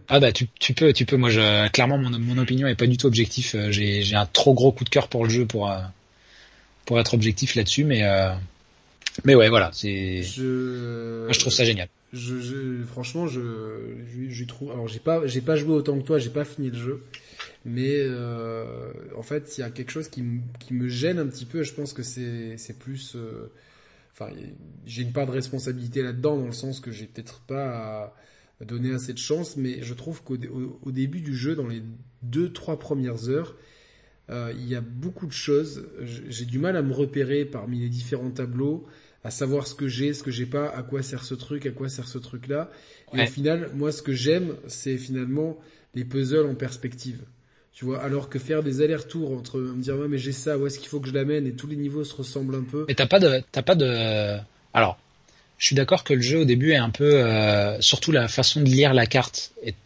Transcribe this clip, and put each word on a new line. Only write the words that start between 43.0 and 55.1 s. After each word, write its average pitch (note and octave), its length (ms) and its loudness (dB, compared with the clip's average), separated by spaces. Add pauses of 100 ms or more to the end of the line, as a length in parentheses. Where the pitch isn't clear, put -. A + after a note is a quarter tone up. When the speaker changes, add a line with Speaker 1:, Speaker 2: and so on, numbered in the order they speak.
Speaker 2:
Et B2+ 40 -4
Speaker 1:
Ouais. A#2 60 4
Speaker 2:
au A#2+ 80 0
final, D#3 440 -2
moi, D3 160 -2
ce D3 100 -8
que C#3 120 -2
j'aime, D3+ 420 0 (120)
c'est C3+ 300 -6
finalement C3 600 -4 (380)
les B2 100 -6
puzzles C3+ 400 0
en C3+ 100 -4
perspective. B2 640 -10 (540)
Tu - 120 -12
vois, C3 180 -4
alors C#3 260 -4
que C3+ 100 -6
faire D3+ 220 -2
des C#3 200 0
allers-retours D3+ 560 0
entre B2 220 -8
me B2+ 220 -4
dire, « C3+ 180 -4
Ouais, D3 80 -4
mais C#3+ 100 -2
j'ai C3 160 -4
ça, D3 240 -4
où C#3 100 0
est-ce C#3 120 -8
qu'il - 100 -18
faut D3 100 -4
que C3 80 -8
je C3 60 -6
l'amène ? » C#3+ 340 0
et B2 60 -4
tous B2+ 140 -12
les D3+ 100 -6
niveaux C#3+ 260 -4
se C#3+ 100 -12
ressemblent C3+ 420 -6
un C3 80 -4
peu. C#3+ 240 -6
Speaker 1:
Mais C#3 80 0
t'as C3+ 120 4
pas G3 120 8
de, C3+ 220 6 (100)
t'as C3 100 -4
pas F3+ 140 6
de, A2 640 2 (360)
alors, G#2 240 6 (600)